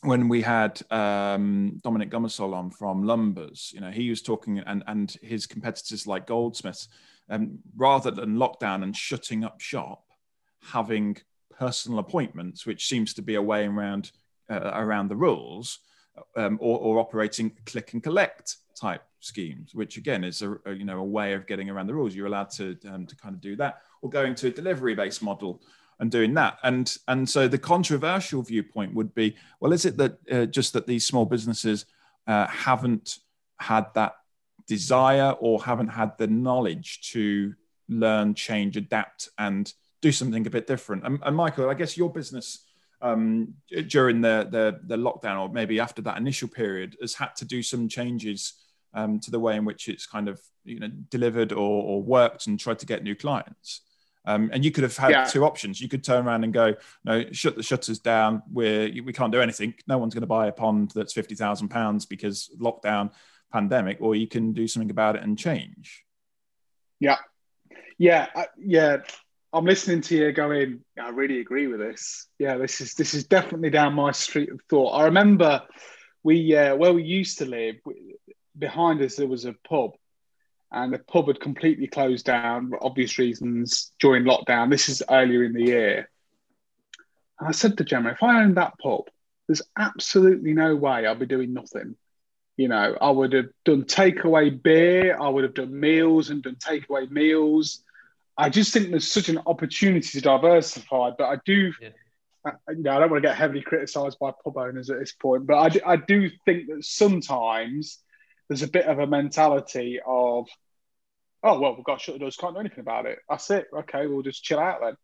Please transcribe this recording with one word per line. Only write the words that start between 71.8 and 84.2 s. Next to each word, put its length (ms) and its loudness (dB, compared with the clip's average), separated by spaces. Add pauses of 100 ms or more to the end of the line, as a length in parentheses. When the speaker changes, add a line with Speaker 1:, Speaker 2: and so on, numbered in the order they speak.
Speaker 2:
this. 480 -10 (100)
Yeah, 200 -2
this 220 -4
is, 140 -12
this 200 -2
is 100 -4
definitely 460 2
down 240 4
my 180 2
street 380 -2
of 100 -12 (100)
thought." 200 6
I 160 4
remember 560 6 (600)
we, 340 6
uh, 200 6
where 160 6
we 100 4
used 360 -2
to 80 -4
live, 380 -4
w-, 300 -16 (420)
behind 460 0
us 140 -2
there 100 -2
was 200 -4
a 80 -8 (140)
pub, 220 0 (800)
and 220 -4
the 60 -4
pub 280 2
had 120 2
completely 480 -2
closed 380 0
down 460 0
for 120 -6
obvious 360 -2
reasons 840 -2
during 240 8